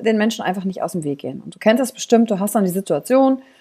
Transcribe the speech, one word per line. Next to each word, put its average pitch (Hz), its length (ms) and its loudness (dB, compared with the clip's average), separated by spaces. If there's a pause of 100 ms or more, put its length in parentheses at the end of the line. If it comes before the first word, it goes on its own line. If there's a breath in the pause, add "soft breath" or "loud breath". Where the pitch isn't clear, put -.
den 220 160 2
Menschen 220 240 0
einfach 185 220 -4
nicht 185 180 -4
aus 165 100 -6
dem 170 120 -4
Weg 143 160 -4
gehen. 135 240 -10
Und 165 100 -16
du - 40 -20
kennst 226 220 2
das 240 120 -4
bestimmt, 226 380 2
du 190 100 -2
hast 208 140 -4
dann 214 100 2
die 185 60 0
Situation, 247 720 0 (180 loud breath)